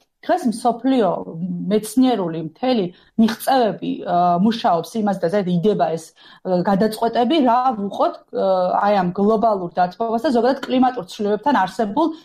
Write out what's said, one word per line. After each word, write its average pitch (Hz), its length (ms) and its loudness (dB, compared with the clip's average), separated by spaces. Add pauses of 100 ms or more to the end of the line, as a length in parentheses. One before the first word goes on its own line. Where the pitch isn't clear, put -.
(240)
დღეს 349 200 0
მსოფლიო 233 680 0 (540)
მეცნიერული 208 800 0
მთელი 214 420 -2 (260)
მიღწევები, 220 880 0
ა, 180 160 -4 (220)
მუშაობს 196 560 0
იმას 208 260 -2
და 170 100 -2
ზედ 196 200 0
იდება 180 400 2
ეს, 160 160 -6 (320)
ა, 180 240 -2
გადაწყვეტები, 226 800 0
რა 247 200 4 (120)
ვუყოთ, 226 420 -4 (160)
ა, 196 160 -4 (300)
აი 202 200 2
ამ 185 160 2
გლობალურ 202 580 0
დათბობას 220 520 -2
და 320 80 0
ზოგადად 247 320 2
კლიმატურ 247 440 0
ცვლილებებთან 208 500 -2
არსებულ 214 520 0 (180)